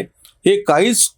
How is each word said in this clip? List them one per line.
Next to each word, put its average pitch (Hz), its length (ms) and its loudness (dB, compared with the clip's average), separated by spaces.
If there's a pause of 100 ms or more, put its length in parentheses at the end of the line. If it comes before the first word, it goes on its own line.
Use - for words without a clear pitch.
(460)
हे 202 160 2
काहीच 185 560 0